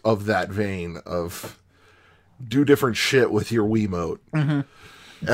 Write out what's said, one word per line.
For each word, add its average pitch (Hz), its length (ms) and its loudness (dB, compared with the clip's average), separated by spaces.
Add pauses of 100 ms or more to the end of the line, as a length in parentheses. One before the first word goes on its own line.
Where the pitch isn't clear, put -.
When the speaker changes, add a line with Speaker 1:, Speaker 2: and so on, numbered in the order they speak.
Speaker 1:
of 104 220 2
that 95 220 0
vein 95 580 -4
of 87 520 -8 (880)
do 135 180 2
different 135 320 4
shit 127 340 2
with 107 220 -2
your 110 160 2
Wiimote. 95 500 -2 (160)
Speaker 2:
Mm-hmm. 147 260 0 (680)
Speaker 1:
And - 60 2